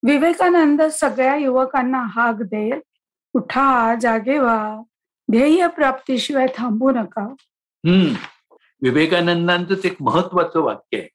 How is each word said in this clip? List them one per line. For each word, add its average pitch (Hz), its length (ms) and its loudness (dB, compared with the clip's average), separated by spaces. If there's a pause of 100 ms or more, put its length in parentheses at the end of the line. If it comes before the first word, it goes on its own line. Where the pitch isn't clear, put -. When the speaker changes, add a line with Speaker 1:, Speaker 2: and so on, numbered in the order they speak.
Speaker 1:
विवेकानंद 311 760 2
सगळ्या 269 540 0
युवकांना 262 640 0
हाक 226 320 -2
देत, 214 460 -6 (520)
"उठा, 247 680 2
जागे 233 380 0
व्हा, 220 440 -2 (480)
ध्येय 302 360 4
प्राप्तीशिवाय 269 800 -2 (100)
थांबू 233 340 0
नका." 226 320 -4 (640)
Speaker 2:
हम्म. 170 260 4 (720)
विवेकानंदांचंच 170 1000 0
एक 185 160 -2
महत्वाचं 165 600 0
वाक्य 113 380 -4
आहे - 160 -10